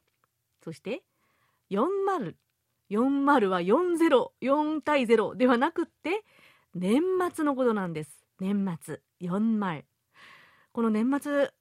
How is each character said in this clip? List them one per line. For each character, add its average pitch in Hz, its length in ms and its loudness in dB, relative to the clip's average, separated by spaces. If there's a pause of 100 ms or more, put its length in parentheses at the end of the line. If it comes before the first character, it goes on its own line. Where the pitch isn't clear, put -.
(640)
そ 165 80 -12
し - 80 -16
て、 240 240 -10 (640)
四 359 360 0
丸。 294 320 -4 (520)
四 269 360 0
丸 254 240 4
は 180 120 0
四 330 360 2
ゼ 330 120 4
ロ、 247 300 2
四 302 420 0
対 285 240 0
ゼ 226 120 4
ロ 196 180 -2
で 247 120 2
は 247 100 4
な 294 140 0
く 339 120 -4
っ - 20 -2
て、 - 380 -8 (500)
年 202 300 0 (280)
末 320 120 -6
の 285 120 0
こ 254 100 0
と 226 80 2
な 196 140 -2
ん 165 60 -6
で 156 120 -8
す。 - 180 -20 (160)
年 196 420 -2
末、 - 180 -12 (200)
四 208 400 -2
丸。 180 260 -6 (840)
こ 233 100 -6
の 226 80 2
年 240 320 0
末、 285 400 0